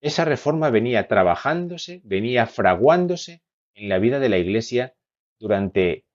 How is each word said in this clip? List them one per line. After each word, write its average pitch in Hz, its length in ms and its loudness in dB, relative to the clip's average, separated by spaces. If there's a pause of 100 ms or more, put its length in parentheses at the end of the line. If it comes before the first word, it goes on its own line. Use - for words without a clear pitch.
Esa 147 240 -2
reforma 156 460 0
venía 113 380 0
trabajándose, 165 960 -2
venía 113 420 -2
fraguándose 165 960 0 (320)
en 101 140 -12
la 95 100 0
vida 120 200 2
de 135 100 0
la 98 100 2
Iglesia 113 560 -2 (440)
durante 98 680 0 (100)